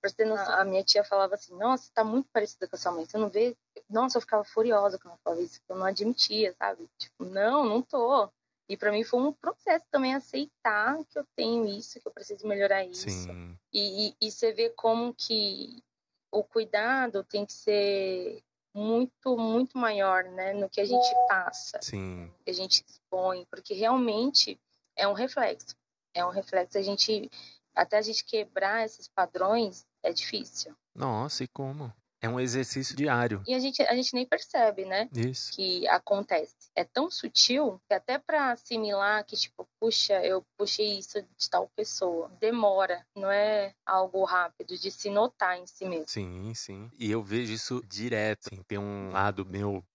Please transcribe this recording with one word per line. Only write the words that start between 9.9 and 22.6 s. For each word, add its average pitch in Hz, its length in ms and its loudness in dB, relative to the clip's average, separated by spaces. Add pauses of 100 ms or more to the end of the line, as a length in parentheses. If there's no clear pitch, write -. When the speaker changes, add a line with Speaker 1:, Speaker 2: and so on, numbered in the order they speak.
Speaker 1:
também 262 240 2
aceitar 269 920 -2
que - 120 -8
eu 285 160 -6
tenho 226 320 0
isso, 208 320 -8
que - 80 -12
eu - 60 -8
preciso 208 340 -12
melhorar 196 380 2
isso. 180 240 -10
Speaker 2:
Sim. 87 480 -8 (160)
Speaker 1:
E, 101 360 -2
e, - 120 -10
e 214 100 -4
você 226 220 0
vê 226 160 0
como 233 460 0
que - 680 -4 (480)
o 208 140 0
cuidado 220 800 0
tem 202 220 -4
que - 80 -16
ser 196 880 0 (320)
muito, 233 640 0
muito 233 400 0
maior, 196 460 4
né, 185 280 -4
no 202 160 -2
que - 140 0
a - 20 4
gente 247 240 4 (180)
passa, - 540 0
Speaker 2:
Sim. 92 460 -8
Speaker 1:
no 85 80 -20 (100)
que 92 60 -6
a - 40 -4
gente - 320 0